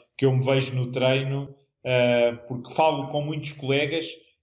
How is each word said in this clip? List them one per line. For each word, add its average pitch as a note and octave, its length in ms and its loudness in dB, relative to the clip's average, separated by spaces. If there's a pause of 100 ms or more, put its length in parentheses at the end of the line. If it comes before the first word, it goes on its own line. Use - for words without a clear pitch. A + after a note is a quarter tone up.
(180)
que C3+ 80 2
eu C3 100 4
me B2+ 80 2
vejo C3 320 0
no B2 160 -2
treino, C3+ 600 -2 (320)
ah, A#2+ 640 2
porque B2 260 -10
falo D3 360 2
com D3 120 -2
muitos D3 300 -6
colegas D3 560 -2 (360)